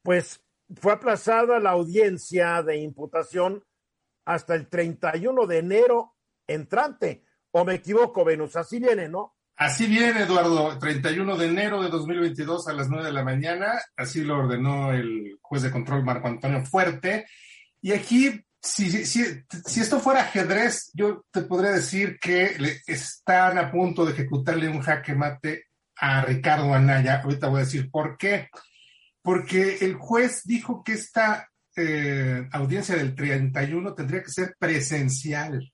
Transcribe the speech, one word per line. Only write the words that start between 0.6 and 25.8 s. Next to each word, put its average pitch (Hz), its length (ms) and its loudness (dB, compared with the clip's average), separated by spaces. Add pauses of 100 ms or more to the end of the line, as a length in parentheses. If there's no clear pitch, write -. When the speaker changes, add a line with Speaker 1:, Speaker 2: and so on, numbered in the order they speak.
Speaker 1:
fue 208 140 4
aplazada 226 640 2
la 202 120 4
audiencia 175 920 2
de 156 140 -2
imputación 165 880 -4 (580)
hasta 170 320 -2
el 156 140 -6
treinta 170 480 -2
y 190 100 -2
uno 254 180 2
de 175 120 0
enero 226 580 2 (320)
entrante. 165 800 -4 (260)
¿O 175 140 2
me 185 100 -2
equivoco, 208 480 2
Venus? 156 320 0
Así 170 240 -6
viene, 214 300 2
¿no? 190 260 -10 (200)
Speaker 2:
Así 147 300 2
viene, 226 380 4
Eduardo. 165 560 2
Treinta 147 320 -2
y 170 80 -2
uno 190 180 -2
de 165 100 0
enero 196 360 0
de 175 60 -2
dos 156 180 -4
mil 175 120 -2
veintidós 160 480 -2
a 151 60 -6
las 147 160 -4
nueve 160 160 -4
de 151 80 -6
la 135 100 -2
mañana. 170 560 -2 (160)
Así 135 280 -6
lo 147 160 0
ordenó 135 540 0
el 110 480 -4
juez 139 200 -4
de 131 80 0
control 131 340 -2
Marco 123 240 -2
Antonio 131 380 -2
Fuerte. 185 640 -2 (540)
Y 196 100 -4
aquí, 233 520 2 (160)
si, 196 460 -2
si, 226 380 -2 (220)
si 226 140 -2
esto 226 200 2
fuera 262 220 4
ajedrez, 196 760 0
yo 208 340 0
te 180 120 -2
podría 185 300 0
decir 190 480 -2
que 180 380 2
le 147 200 -2 (100)
están 180 720 2
a 139 120 -2
punto 170 340 0
de 151 80 -2
ejecutarle 151 560 -2
un 151 120 -4
jaque 151 320 -2
mate 147 540 -4 (300)